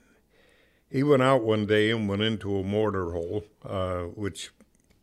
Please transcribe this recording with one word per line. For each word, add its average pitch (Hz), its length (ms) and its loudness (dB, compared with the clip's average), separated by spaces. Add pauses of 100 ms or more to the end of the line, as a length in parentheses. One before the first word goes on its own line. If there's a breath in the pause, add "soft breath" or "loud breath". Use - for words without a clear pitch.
(880 soft breath)
he 135 140 0
went 143 180 6
out 131 220 4
one 107 220 2
day 107 260 4
and 110 160 0
went 98 140 0
into 101 360 -2
a 95 60 -2
mortar 98 480 -2
hole, 87 320 -6 (220)
uh, 92 380 -4
which 92 480 -8 (520)